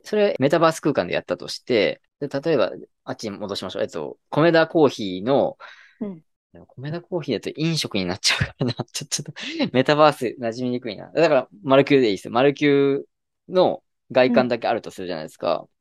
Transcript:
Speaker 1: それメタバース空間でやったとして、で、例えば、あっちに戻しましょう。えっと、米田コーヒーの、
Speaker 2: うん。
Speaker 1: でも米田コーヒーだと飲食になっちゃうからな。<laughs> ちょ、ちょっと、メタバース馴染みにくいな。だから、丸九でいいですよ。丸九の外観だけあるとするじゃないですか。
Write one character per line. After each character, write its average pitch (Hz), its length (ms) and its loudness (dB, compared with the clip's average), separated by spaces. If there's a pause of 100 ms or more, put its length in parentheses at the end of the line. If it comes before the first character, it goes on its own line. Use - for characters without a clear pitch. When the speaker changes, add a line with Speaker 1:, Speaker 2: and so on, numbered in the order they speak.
Speaker 1:
そ - 140 -6
れ 208 240 2
メ 135 80 4
タ 170 100 2
バ 160 120 4
ー - 20 0
ス - 80 -8
空 156 120 0
間 98 140 0
で 87 80 -6
や 76 60 -2
っ - 40 -10
た 87 120 -4
と - 120 -12
し - 120 -12
て、 98 400 0 (180)
で、 143 100 -8
例 143 240 -4
え 147 40 2
ば、 101 160 0 (320)
あ - 80 -8
っ - 40 -10
ち 110 140 -10
に 98 80 -12
戻 98 160 -8
し 98 100 -10
ま 92 60 -8
し - 60 -10
ょ - 20 -10
う。 107 40 -2
え 107 40 -4
っ - 20 -6
と、 76 300 -10 (100)
米 156 220 2
田 165 160 4
コ 160 180 2
ー 131 40 6
ヒ 95 300 -6
ー 95 40 -10
の、 117 340 0 (440)
Speaker 2:
う 220 60 -8
ん。 175 160 -12 (300)
Speaker 1:
で 87 60 -20
も 87 80 -20
米 139 240 -14
田 170 100 -8
コ 175 180 -6
ー - 20 -8
ヒ 143 120 -4
ー 101 60 0
だ - 20 -10
と - 140 -8
飲 160 240 -2
食 - 180 -4
に 92 100 -2
な 87 100 -2
っ - 40 -10
ち - 120 0
ゃ - 40 -2
う - 20 -6
か - 200 -4
ら 135 80 0
な。 113 80 -2
<laughs> - 180 -10
ち - 120 -8
ょ、 - 20 -20
ち - 140 -6
ょ - 20 -10
っ - 20 -12
と、 - 80 -16 (400)
メ 127 120 4
タ 151 100 2
バ 151 180 6
ー - 40 -4
ス - 240 -6
馴 113 120 -4
染 123 120 -6
み 123 60 -2
に 123 100 -4
く 120 100 -10
い 95 60 -10
な。 90 160 -18
だ 160 160 4
か 156 60 2
ら、 127 140 0 (140)
丸 135 220 6
九 139 160 4
で 120 80 4
い 101 60 2
い - 20 -4
で - 60 -8
す - 40 -12
よ。 - 60 -12
丸 135 220 2
九 139 500 2 (440)
の 175 360 2 (260)
外 127 220 4
観 127 160 4
だ 117 100 -2
け 113 80 -6
あ 110 80 0
る 104 80 -4
と - 80 -16
す - 100 -16
る 92 60 -10
じ 87 60 -6
ゃ 85 40 -6
な 78 60 -10
い 78 40 -12
で - 20 -12
す - 80 -20
か。 - 300 -2 (140)